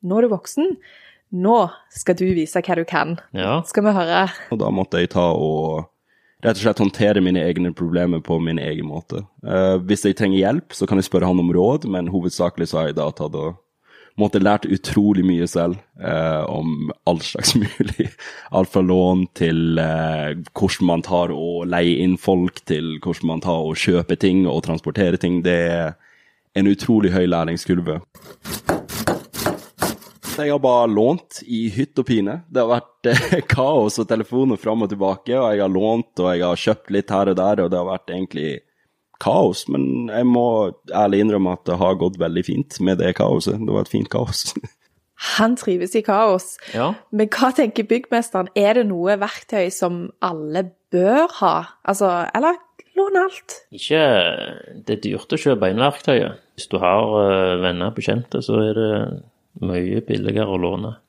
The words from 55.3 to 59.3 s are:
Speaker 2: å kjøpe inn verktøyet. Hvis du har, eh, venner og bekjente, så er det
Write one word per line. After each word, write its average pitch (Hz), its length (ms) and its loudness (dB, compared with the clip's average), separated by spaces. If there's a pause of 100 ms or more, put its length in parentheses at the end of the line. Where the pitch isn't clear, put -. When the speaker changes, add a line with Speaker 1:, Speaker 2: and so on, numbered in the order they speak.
Speaker 2:
å 156 60 -2
kjøpe 104 260 2
inn 107 160 2
verktøyet. 139 560 0 (160)
Hvis - 160 -14
du 95 80 0
har, 104 400 4
eh, 95 400 4
venner 90 320 -2
og 123 80 -8
bekjente, 120 440 -2
så 110 200 0
er 107 160 0
det 110 100 0 (720)